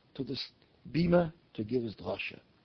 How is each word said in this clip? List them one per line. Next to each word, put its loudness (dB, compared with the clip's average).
to -6
the -6
s-, -6
bima 4
to -4
give 0
his -6
drasha. -6